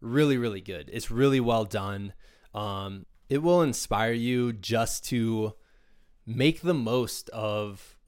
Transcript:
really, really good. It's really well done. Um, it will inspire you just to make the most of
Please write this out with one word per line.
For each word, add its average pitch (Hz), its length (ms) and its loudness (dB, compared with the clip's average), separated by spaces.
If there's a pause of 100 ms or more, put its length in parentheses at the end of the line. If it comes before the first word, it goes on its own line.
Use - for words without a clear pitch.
really, 139 340 4
really 113 260 -2
good. 87 300 -10
It's - 200 -6
really 135 280 4
well 117 240 2
done. 98 480 -4 (400)
Um, 98 540 -6 (240)
it 143 140 0
will 175 180 6
inspire 117 520 0
you 120 380 0
just 113 580 -2
to 113 440 0 (720)
make 120 360 2
the 175 120 2
most 120 560 -2
of 104 800 -6